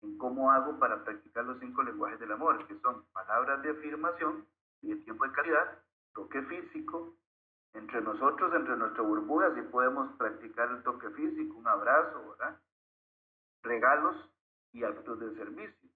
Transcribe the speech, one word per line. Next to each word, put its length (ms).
en 160
cómo 340
hago 260
para 280
practicar 400
los 140
cinco 240
lenguajes 360
del 140
amor, 340
que 120
son 340
palabras 500
de 80
afirmación 720
y 120
de 100
tiempo 220
de 60
calidad, 460
toque 300
físico, 720
entre 280
nosotros, 540
entre 200
nuestra 280
burbuja, 500
sí 80
podemos 460
practicar 540
el 120
toque 280
físico, 460
un 100
abrazo, 640
¿verdad? 280
Regalos 540
y 100
actos 360
de 160
servicio. 600